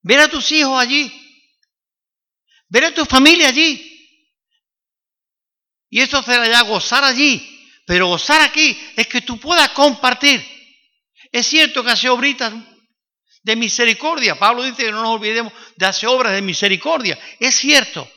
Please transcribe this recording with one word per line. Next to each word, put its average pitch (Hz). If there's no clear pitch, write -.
Ver 240
a 302
tus 277
hijos 269
allí. 262
Ver 254
a 330
tu 320
familia 294
allí. 294
Y 226
eso 262
será 240
ya 233
gozar 220
allí. 262
Pero 180
gozar 220
aquí 294
es 226
que 247
tú 233
puedas 311
compartir. 262
Es 247
cierto 285
que 233
hace 233
obritas 254
de 220
misericordia. 233
Pablo 240
dice 254
que 220
no 220
nos 226
olvidemos 220
de 180
hacer 196
obras 247
de 196
misericordia. 196
Es 254
cierto. 254